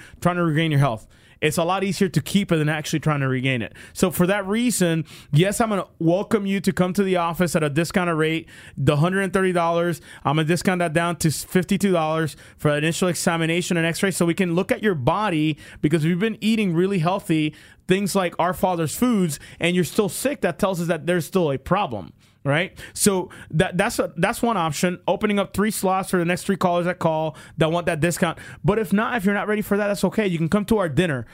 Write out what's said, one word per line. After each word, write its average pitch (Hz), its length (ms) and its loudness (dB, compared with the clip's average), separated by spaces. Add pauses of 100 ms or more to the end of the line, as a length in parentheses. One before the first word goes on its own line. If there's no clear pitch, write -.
(200)
trying 180 140 2
to 175 80 0
regain 160 300 0
your 143 80 4
health. 123 260 0 (340)
It's 151 160 2
a 170 60 2
lot 185 220 0
easier 196 240 0
to 160 120 0
keep - 300 0
it 170 60 2
than 151 120 0
actually 156 300 -4
trying 147 220 0
to 135 80 -2
regain 131 340 -2
it. - 100 -10 (200)
So - 180 0
for 180 160 2
that 196 220 0
reason, 185 560 0 (260)
yes, 180 300 2
I'm 226 80 2
gonna 196 180 -2 (140)
welcome 196 460 0
you 196 120 0
to 190 140 0
come 180 220 0
to 202 100 2
the 190 100 0
office 170 400 0
at 160 80 0
a 151 80 0
discounted 170 460 0
rate, 160 320 0 (280)
the 143 200 2
hundred 180 240 2
and 190 120 -2
thirty 190 200 2
dollars. 170 480 0 (240)
I'm 139 100 0
gonna 156 140 0
discount 180 320 0
that 170 140 0
down 170 240 0
to 160 120 0
fifty-two 185 600 0
dollars 160 440 -2 (200)
for 147 160 0
an 147 60 0
initial 160 280 0
examination 170 720 0
and 165 100 0
x-ray 165 240 0
so 175 160 0
we 170 80 2
can 170 220 0
look 196 160 2
at 220 100 -6
your 202 140 2
body, 156 600 0 (240)
because 156 240 0
if 160 40 2
you've 175 100 0
been 214 220 -2
eating 214 340 0
really 190 240 2
healthy, 160 560 0 (320)
things 190 300 2
like 180 240 0
Our 175 120 2
Father's 170 440 -2
foods, 196 420 2 (220)
and 175 160 0
you're 180 80 2
still 196 240 0
sick, - 320 -4
that 175 180 -2
tells 190 220 -2
us 170 80 -4
that 165 180 -4
there's 175 180 0
still 165 280 0
a 135 40 -2
problem. 135 580 -4 (300)
Right? 156 340 0 (160)
So 190 340 2 (220)
that, 180 260 0
that's 196 220 0
a, 190 180 -2
that's 196 240 0
one 233 160 2
option, 175 500 0
opening 202 320 0
up 196 140 -2
three 208 200 0
slots 190 360 -2
for - 80 0
the 175 80 2
next 175 200 -2
three 196 120 0
callers 175 300 2
that 180 120 -2
call 160 380 -2 (220)
that 156 120 2
want 170 160 0
that 165 140 0
discount. 165 380 0 (260)
But 196 140 4
if 220 120 -2
not, 226 260 0
if 190 100 -2
you're 202 80 2
not 190 140 -2
ready 208 120 -2
for 202 160 -2
that, 208 120 0
that's 202 160 -2
okay. 208 220 0
You 175 120 0
can 165 100 0
come 208 180 2
to 220 120 2
our 185 100 0
dinner. 139 460 0